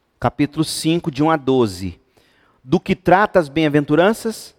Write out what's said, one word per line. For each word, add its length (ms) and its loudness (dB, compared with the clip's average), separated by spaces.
Capítulo 420 -2
cinco, 480 -4
de 120 -4
um 80 2
a 80 2
doze. 600 -2
Do 160 -2
que 160 -4
trata 440 2
as 100 2
bem-aventuranças? 1120 0